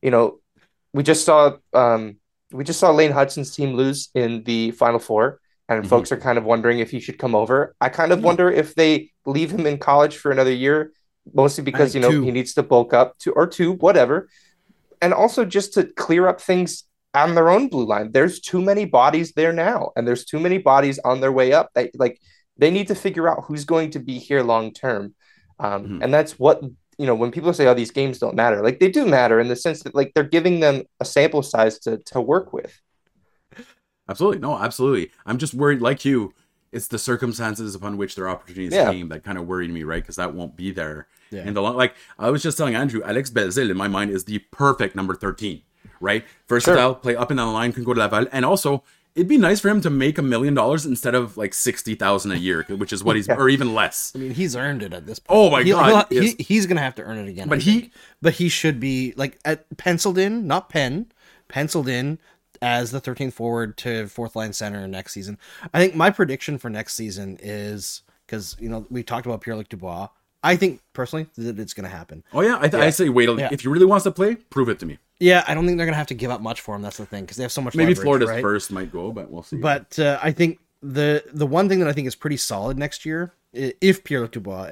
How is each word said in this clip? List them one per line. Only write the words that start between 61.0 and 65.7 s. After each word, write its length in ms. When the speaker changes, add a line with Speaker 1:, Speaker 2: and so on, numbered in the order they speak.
Speaker 3:
penciled 400
in 300
as 300
the 80
thirteenth 360
forward 420
to 300
fourth 280
line 180
center 340
next 260
season. 240